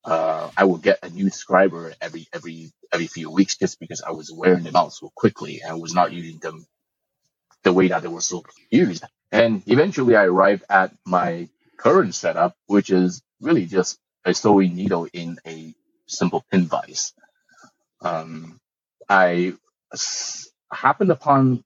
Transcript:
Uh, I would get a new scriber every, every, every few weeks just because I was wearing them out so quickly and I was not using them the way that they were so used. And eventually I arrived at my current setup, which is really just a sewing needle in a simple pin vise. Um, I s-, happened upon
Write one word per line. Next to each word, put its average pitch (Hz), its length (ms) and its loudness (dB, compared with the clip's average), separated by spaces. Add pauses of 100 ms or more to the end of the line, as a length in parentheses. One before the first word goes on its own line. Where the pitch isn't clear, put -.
Uh, 80 520 -2
I 98 80 2
would 85 180 2
get - 200 2
a 82 60 -14
new 92 180 -6
scriber 85 760 0
every, 82 320 -12
every, 82 380 -14 (220)
every 85 140 -4
few 82 240 -12
weeks 95 260 0
just - 220 -4
because 82 220 -14
I 80 100 -10
was 78 200 -14
wearing 87 320 2
them 82 120 -10
out 82 180 2
so - 220 -18
quickly 85 460 -2
and - 100 -12
I 82 40 -8
was 82 200 -10
not 87 180 0
using 82 260 -14
them 80 260 -12 (1000)
the 95 100 4
way 92 160 4
that 87 140 -2
they 87 60 -10
were 85 120 -10
so 87 220 -8 (280)
used. 110 320 2 (280)
And 107 360 2
eventually 127 480 2
I 104 100 4
arrived 95 440 2
at 95 220 2 (140)
my 87 440 -2 (280)
current 139 380 2
setup, 85 400 -2 (120)
which 101 220 2
is 92 320 2 (200)
really 139 240 2
just 90 340 -2 (260)
a 90 80 2
sewing 98 420 4
needle 90 380 -2
in 85 240 -10 (100)
a 80 260 -16 (340)
simple - 440 -4
pin 90 160 2
vise. - 460 -6 (880)
Um, 82 580 -8 (500)
I 90 440 4 (400)
s-, - 560 -10 (220)
happened 165 400 2
upon 131 540 2